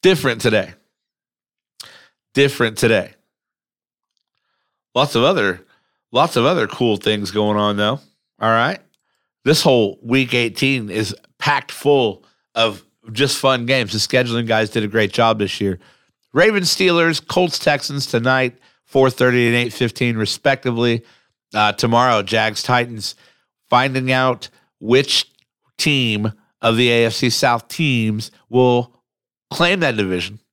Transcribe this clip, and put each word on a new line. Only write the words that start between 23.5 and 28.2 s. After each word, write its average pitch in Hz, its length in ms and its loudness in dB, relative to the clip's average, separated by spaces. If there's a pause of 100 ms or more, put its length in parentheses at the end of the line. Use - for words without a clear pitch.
finding 131 420 0
out 131 380 0 (320)
which 127 500 0 (460)
team 113 560 -2 (280)
of 113 140 2
the 120 140 2
A 117 160 2
F 113 80 -2
C 127 160 -2
South 120 400 -2
teams 113 640 -2 (180)